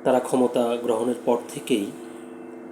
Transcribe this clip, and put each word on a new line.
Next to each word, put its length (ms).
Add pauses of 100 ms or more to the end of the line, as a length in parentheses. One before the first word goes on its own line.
তারা 160
ক্ষমতা 640
গ্রহণের 420
পর 120 (160)
থেকেই 320 (880)